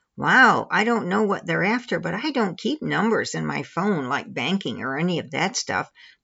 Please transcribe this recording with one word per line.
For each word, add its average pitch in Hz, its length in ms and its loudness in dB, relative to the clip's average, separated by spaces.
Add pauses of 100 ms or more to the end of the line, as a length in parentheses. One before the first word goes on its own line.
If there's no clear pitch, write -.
(160)
"Wow, 190 540 6
I 185 140 2
don't 226 240 0
know 202 160 2
what 196 240 0
they're 165 160 0
after, 208 360 0
but 165 140 -4
I 247 160 -4
don't 214 300 0
keep 277 220 -2
numbers 165 520 0
in 165 120 -4
my 147 180 -4
phone 170 440 -2
like 131 240 -4
banking 135 520 -2
or 135 140 -4
any 170 200 0
of - 140 -6
that 156 240 -2
stuff, - 340 -4 (340)